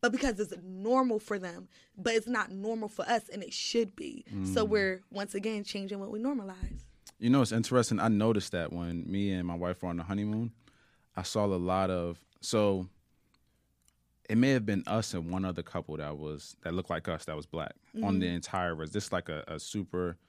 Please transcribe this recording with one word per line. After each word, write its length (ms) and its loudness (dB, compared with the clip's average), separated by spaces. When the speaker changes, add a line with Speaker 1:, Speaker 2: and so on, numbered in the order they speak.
Speaker 1:
but 100 4
because 300 2
it's 120 -2
normal 560 4
for 180 -4
them. 300 -10
But 200 0
it's 120 2
not 220 0
normal 380 -4
for 200 -4
us, 200 2
and 160 -8
it 100 -10
should 400 2
be. 300 -10
So 140 4
Speaker 2:
Mm. 40 -4
Speaker 1:
we're, 400 2
once 260 -6
again, 260 -2
changing 380 -6
what 100 -8
we 80 -6
normalize. 640 -4
Speaker 2:
You 100 4
know, 120 8
it's 100 2
interesting. 480 4
I 80 4
noticed 440 4
that 200 -2
when 380 -4
me 220 0
and 140 0
my 80 -4
wife 280 -2
were 60 -4
on 100 -2
the 40 -4
honeymoon, 500 -2
I 60 -4
saw 240 2
a 100 2
lot 340 2
of, 280 -2
so 480 2
it 100 4
may 120 6
have 140 2
been 220 0
us 260 0
and 180 -4
one 140 -2
other 180 -4
couple 340 -6
that 200 -6
was, 460 -10
that 100 -4
looked 180 -2
like 180 -4
us, 160 -4
that 120 -6
was 100 -8
black 280 -8
on 180 2
the 60 2
Speaker 1:
Mm-hmm. 100 -2
Speaker 2:
entire 400 -2
res-, 160 -8
this 140 -2
is 60 -8
like 160 -2
a, 200 -6
a 100 -8
super 580 -4